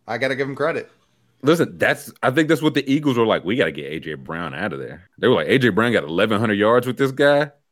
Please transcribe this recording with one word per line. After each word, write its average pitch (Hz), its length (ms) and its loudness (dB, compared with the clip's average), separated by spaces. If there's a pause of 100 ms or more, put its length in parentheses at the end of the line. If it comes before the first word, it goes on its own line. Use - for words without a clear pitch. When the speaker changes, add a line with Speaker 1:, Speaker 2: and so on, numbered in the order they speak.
Speaker 1:
I 113 100 -4
gotta 131 180 -2
give 135 120 -4
him 139 80 -8
credit. 139 340 -4 (540)
Speaker 2:
Listen, 143 340 2
that's, - 340 -2 (120)
I 127 80 2
think 156 180 2
that's 151 140 2
what 151 100 2
the 139 180 -2
Eagles 139 260 0
were 113 100 4
like, 87 160 0
"We 95 140 -2
gotta 85 140 0
get 71 200 -10
A 80 80 -6
J 78 160 -10
Brown 80 400 -10
out 85 180 -6
of 69 60 -8
there." 64 280 -14 (120)
They 101 80 2
were 123 80 4
like, 78 140 0
"A 120 100 4
J 123 100 4
Brown 110 220 2
got 92 120 2
eleven 98 360 0
hundred 107 160 0
yards 117 320 2
with 127 100 -6
this 135 140 0
guy. 143 400 2 (200)